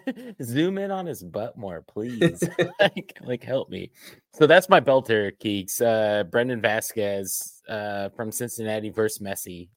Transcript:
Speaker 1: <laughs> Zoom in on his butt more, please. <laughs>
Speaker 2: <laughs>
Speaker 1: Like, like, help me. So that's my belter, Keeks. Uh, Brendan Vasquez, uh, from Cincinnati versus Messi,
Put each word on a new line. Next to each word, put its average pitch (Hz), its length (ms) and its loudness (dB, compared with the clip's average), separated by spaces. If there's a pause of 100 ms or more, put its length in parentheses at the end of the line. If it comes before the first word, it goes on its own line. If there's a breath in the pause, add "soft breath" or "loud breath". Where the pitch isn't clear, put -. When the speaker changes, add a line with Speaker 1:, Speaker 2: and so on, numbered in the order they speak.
(160)
Speaker 1:
<laughs> 233 260 -14
Zoom 156 360 0
in 196 120 -4
on 190 160 -6
his 131 160 -10
butt 101 340 -8
more, 92 260 -10
please. 123 600 -2 (120)
<laughs> 175 140 0
Speaker 2:
<laughs> - 120 -2
Speaker 1:
Like, - 420 -2
like, 123 220 -6
help 127 260 -4
me. 92 220 -12 (420 soft breath)
So 151 120 6
that's 175 220 8
my 180 120 8
belter, 117 580 2
Keeks. 101 420 -2
Uh, 107 440 2
Brendan 120 360 0
Vasquez, 101 1080 -2
uh, 104 420 -6
from 110 220 -8
Cincinnati 110 580 -6
versus 107 300 -2
Messi, 95 560 -10